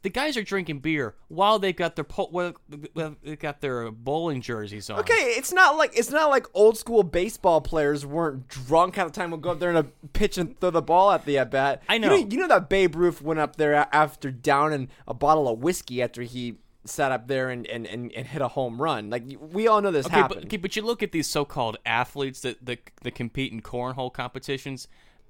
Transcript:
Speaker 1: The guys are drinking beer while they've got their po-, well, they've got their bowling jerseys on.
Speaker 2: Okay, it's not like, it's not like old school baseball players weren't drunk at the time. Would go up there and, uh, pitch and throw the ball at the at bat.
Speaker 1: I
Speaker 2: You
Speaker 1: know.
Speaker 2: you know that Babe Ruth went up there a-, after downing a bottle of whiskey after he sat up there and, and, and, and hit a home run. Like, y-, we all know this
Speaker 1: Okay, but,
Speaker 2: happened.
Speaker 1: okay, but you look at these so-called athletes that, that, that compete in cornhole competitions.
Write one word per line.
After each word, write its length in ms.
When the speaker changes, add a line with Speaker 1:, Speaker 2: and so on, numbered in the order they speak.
Speaker 1:
The 80
guys 260
are 60
drinking 380
beer 340
while 320
they've 160
got 180
their 80
po-, 300
well, 220
they've 160
got 220
their 320
bowling 480
jerseys 500
on. 80
Speaker 2:
Okay, 160
it's 380
not 240
like, 200
it's 140
not 180
like 160
old 220
school 280
baseball 560
players 440
weren't 440
drunk 500
at 60
the 80
time. 180
Would 120
go 100
up 80
there 80
and, 100
uh, 40
pitch 260
and 200
throw 120
the 120
ball 300
at 120
the 140
at 140
bat. 360
Speaker 1:
I 60
Speaker 2:
You 60
Speaker 1:
know. 160
Speaker 2:
you 200
know 120
that 200
Babe 280
Ruth 260
went 160
up 160
there 200
a-, 180
after 400
downing 560
a 80
bottle 320
of 140
whiskey 420
after 200
he 340
sat 280
up 160
there 220
and, 180
and, 180
and, 240
and 160
hit 160
a 60
home 340
run. 260
Like, 160
y-, 160
we 280
all 120
know 120
this 140
Speaker 1:
Okay, 100
but, 40
Speaker 2:
happened. 260
Speaker 1:
okay, 100
but 180
you 80
look 220
at 80
these 160
so-called 480
athletes 540
that, 260
that, 240
that 100
compete 380
in 100
cornhole 500
competitions. 760